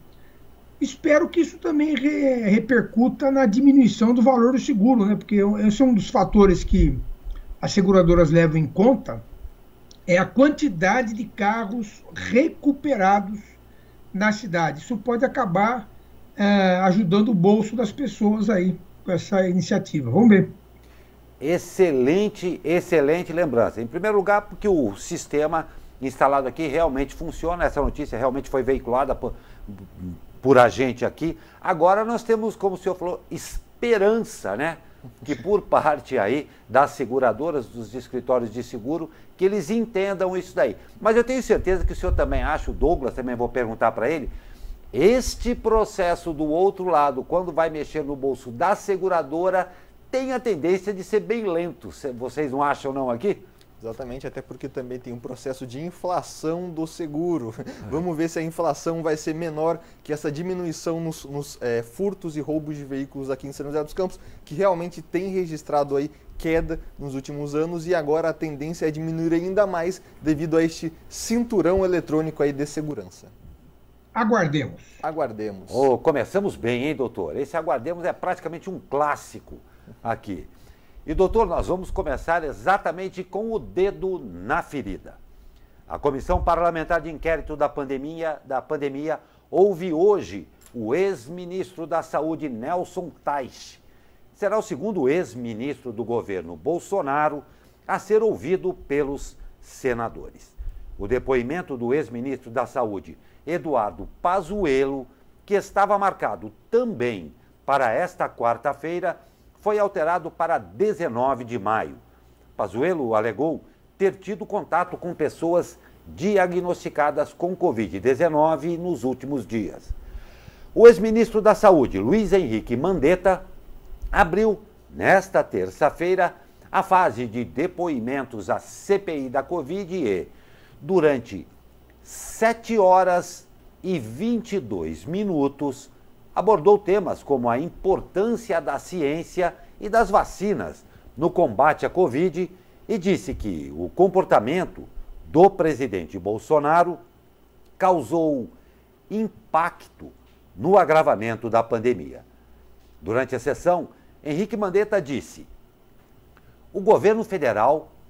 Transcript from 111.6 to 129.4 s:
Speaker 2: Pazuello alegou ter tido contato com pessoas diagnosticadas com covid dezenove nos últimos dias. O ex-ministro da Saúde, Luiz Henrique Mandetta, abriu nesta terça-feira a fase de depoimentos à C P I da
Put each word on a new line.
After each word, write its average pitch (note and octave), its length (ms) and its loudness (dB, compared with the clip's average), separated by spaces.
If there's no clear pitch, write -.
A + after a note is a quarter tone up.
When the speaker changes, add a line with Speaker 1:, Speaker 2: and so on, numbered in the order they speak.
Speaker 2:
Pazuello B2 600 -2
alegou A#2 500 -2
ter F#3+ 180 0
tido G3+ 300 -10
contato D#3+ 500 -4
com E3+ 200 -8
pessoas E3 640 -2
diagnosticadas F3 1160 0
com F3 220 -4
covid A2+ 440 -2
dezenove D#3 800 2
nos E3 260 -6
últimos B2+ 440 -4
dias. G#2+ 440 -6
O A3 120 12
ex-ministro A3 540 6
da G#3 140 6
Saúde, D#3 420 6
Luiz E3 340 2
Henrique A#2+ 460 0
Mandetta, F3+ 640 2
abriu G3 500 2
nesta D#3 540 2
terça-feira D#3+ 920 -2
a F#3 120 0
fase D3+ 420 2
de A#2 180 -6
depoimentos C3 1080 -6
à G#2 80 -2
C - 400 -4
P E3+ 260 -8
I B2+ 40 -8
da C3+ 140 -2